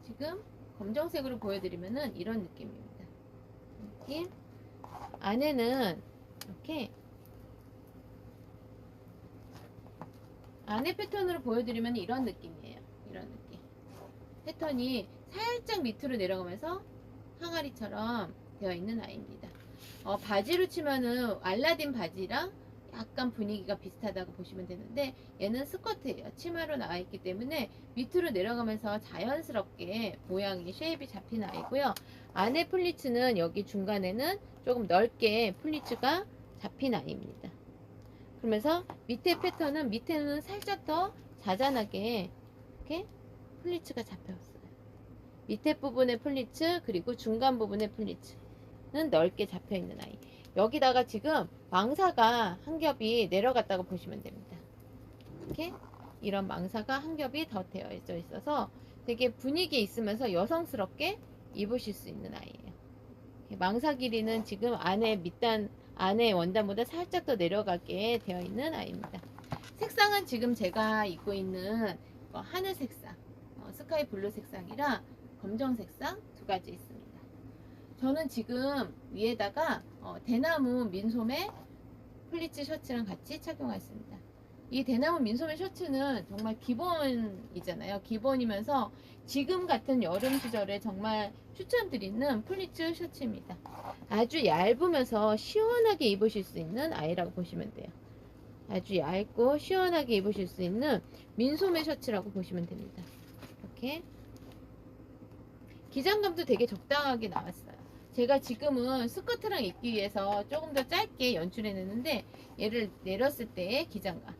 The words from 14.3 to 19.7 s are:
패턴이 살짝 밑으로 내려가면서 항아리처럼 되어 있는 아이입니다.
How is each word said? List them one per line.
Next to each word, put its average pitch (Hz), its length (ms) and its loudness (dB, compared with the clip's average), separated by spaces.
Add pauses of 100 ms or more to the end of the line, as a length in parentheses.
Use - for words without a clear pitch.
패턴이 262 600 0 (220)
살짝 453 540 0
밑으로 247 340 -2
내려가면서 190 640 -2 (580)
항아리처럼 226 960 -4 (260)
되어 185 140 0
있는 208 300 -2
아이입니다. - 460 -12 (540)